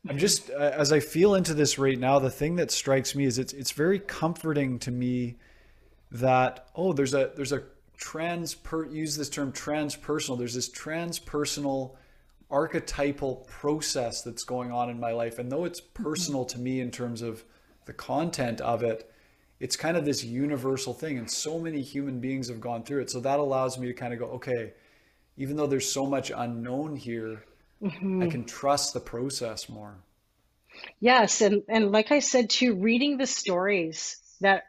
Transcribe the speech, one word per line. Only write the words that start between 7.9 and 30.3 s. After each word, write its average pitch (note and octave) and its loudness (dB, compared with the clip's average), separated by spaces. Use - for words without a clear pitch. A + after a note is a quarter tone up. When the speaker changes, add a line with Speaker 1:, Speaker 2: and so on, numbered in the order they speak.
Speaker 1:
transper-, D#3+ -6
use D#3 -4
this D3 -4
term C#3+ -4
transpersonal. D3 -4
There's A#2+ -4
this B2 -4
transpersonal D3 -4
archetypal C#3+ -2
process D3 -2
that's A2+ -10
going B2 -6
on A#2+ 0
in A#2 -8
my A#2 -2
life. A#2 -2
And B2 -6
though D#3 -2
it's F3 -6
Speaker 2:
Mm-hmm. - -12
Speaker 1:
personal D3+ -2
to B2 -8
me C3 -2
in B2 -4
terms A#2 -6
of A2+ -8
the - -14
content C3 -2
of A#2 0
it, A2+ -2
it's - -4
kind E3 0
of D#3 0
this C#3 0
universal C3 -2
thing. D3+ -6
And A2+ -8
so D#3+ -4
many D#3+ -4
human C#3 -4
beings C3 -4
have A#2 -8
gone A#2 -6
through C#3+ -2
it. A#2+ -6
So B2+ -4
that C3+ 2
allows C3 0
me B2+ -4
to B2 -4
kind A#2+ -6
of A#2 -8
go, A#2 -4
"Okay, A#2+ -4
even C#3 -4
though D3+ 2
there's C3+ 0
so C#3 0
much C#3 -2
unknown B2 -4
here, A2+ -6
Speaker 2:
Mm-hmm. F#3 0
Speaker 1:
I F3 4
can C#3+ -2
trust - 0
the B2+ -4
process A#2 -6
more." G#2 -14